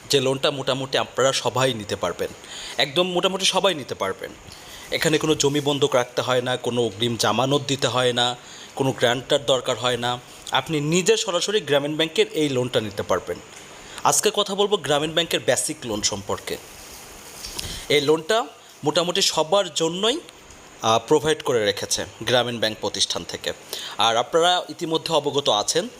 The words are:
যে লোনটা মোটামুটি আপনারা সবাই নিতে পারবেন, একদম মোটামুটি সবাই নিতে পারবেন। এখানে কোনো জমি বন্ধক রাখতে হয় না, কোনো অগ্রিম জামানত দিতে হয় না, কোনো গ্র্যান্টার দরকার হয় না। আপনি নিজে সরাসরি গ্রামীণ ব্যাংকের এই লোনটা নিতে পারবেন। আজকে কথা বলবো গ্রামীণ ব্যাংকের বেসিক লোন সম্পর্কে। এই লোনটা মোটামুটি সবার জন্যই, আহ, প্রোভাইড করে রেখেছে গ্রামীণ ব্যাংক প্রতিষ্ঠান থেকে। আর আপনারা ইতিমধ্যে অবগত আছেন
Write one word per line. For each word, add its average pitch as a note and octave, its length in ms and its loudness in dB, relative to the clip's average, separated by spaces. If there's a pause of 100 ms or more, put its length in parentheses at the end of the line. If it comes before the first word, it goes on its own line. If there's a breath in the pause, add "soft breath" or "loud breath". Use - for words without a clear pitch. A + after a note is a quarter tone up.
যে C#3 120 4
লোনটা C3+ 300 2
মোটামুটি C3+ 460 -2
আপনারা B2 360 2
সবাই B2+ 400 0
নিতে G#2 220 -4
পারবেন, F2+ 340 -4 (480 loud breath)
একদম D3 300 0
মোটামুটি F#3 380 0
সবাই F#3+ 300 4
নিতে C3 200 -8
পারবেন। - 360 -4 (600 loud breath)
এখানে D#3 260 2
কোনো D#3 180 4
জমি C#3+ 260 2
বন্ধক C#3 340 2
রাখতে B2 260 2
হয় B2+ 200 2
না, B2+ 160 -2
কোনো A#2+ 280 0
অগ্রিম A2+ 300 0
জামানত B2 520 2
দিতে C3+ 200 0
হয় B2 260 2
না, B2 220 0 (400 loud breath)
কোনো C3+ 160 0
গ্র্যান্টার B2+ 540 0
দরকার B2+ 340 0
হয় B2 180 0
না। B2 220 -2 (320 loud breath)
আপনি D3 300 0
নিজে F3 360 2
সরাসরি G3 420 0
গ্রামীণ C#3+ 360 0
ব্যাংকের D#3+ 380 0
এই D3+ 160 0
লোনটা B2 320 0
নিতে G#2 220 -6
পারবেন। F2+ 340 -2 (680 loud breath)
আজকে D3 300 4
কথা G3 220 -2
বলবো G3+ 220 2
গ্রামীণ D3 340 0
ব্যাংকের E3+ 280 0
বেসিক C3 460 0
লোন G#2+ 160 -4
সম্পর্কে। G2+ 560 -4 (1300 loud breath)
এই C#3+ 120 4
লোনটা D#3+ 440 2 (380 loud breath)
মোটামুটি F3 380 2
সবার F3 520 2
জন্যই, F#3+ 460 0 (600)
আহ, A2+ 260 4
প্রোভাইড D3+ 360 2
করে A#2+ 220 2
রেখেছে G2 400 0 (180)
গ্রামীণ A#2 360 2
ব্যাংক A2 220 0
প্রতিষ্ঠান G2 420 -2
থেকে। E2+ 300 -6 (440 loud breath)
আর A2 200 4
আপনারা E3 520 2
ইতিমধ্যে D#3+ 440 -4
অবগত C#3+ 360 2
আছেন B2 380 2 (120)